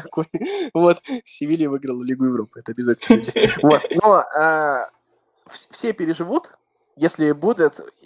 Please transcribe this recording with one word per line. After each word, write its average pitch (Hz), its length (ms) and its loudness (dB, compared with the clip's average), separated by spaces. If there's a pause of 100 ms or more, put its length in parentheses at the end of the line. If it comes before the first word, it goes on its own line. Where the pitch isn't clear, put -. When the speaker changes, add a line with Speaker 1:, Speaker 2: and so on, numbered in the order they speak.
Speaker 1:
такой. - 240 -6 (460)
Вот, 170 280 4 (240)
Севилья 156 440 -4
выиграла 135 340 -6
Лигу 131 220 -2
Европы, 120 340 -4
это 117 120 -12
обязательно. 123 500 2
Speaker 2:
<laughs> - 420 0
Speaker 1:
Вот, 147 180 6 (200)
но, 214 120 6 (220)
а, 151 540 0 (600)
вс-, - 220 -18
все 233 220 -4
переживут, 170 580 -6 (440)
если 151 380 0
будет 160 480 0 (240)